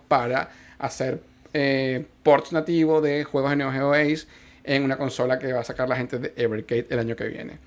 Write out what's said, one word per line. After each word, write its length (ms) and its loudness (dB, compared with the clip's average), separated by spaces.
para 440 0
hacer, 420 -4
eh, 520 0
ports 300 4
nativos 500 2
de 220 0
juegos 260 0
de 60 0
Neo 160 -2
Geo 200 0
Ace 320 2
en 200 0
una 120 0
consola 420 -2
que 140 -4
va 80 -2
a 60 -4
sacar 240 -2
la 80 0
gente 200 -4
de 200 -6
Evercade 520 -2
el 100 -2
año 180 -4
que 100 -6
viene. 400 -10